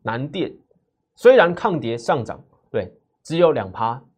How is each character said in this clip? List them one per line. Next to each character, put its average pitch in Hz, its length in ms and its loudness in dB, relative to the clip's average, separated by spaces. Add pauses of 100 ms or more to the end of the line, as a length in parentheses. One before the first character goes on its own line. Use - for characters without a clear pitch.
南 123 260 -6
电 151 240 -6 (640)
虽 254 220 6
然 175 180 4
抗 185 240 -2
跌 117 200 -6
上 147 260 -2
涨， - 180 -12 (280)
对， 98 220 -6 (300)
只 160 140 -8
有 165 160 4
两 101 180 -4
趴 117 320 -6 (160)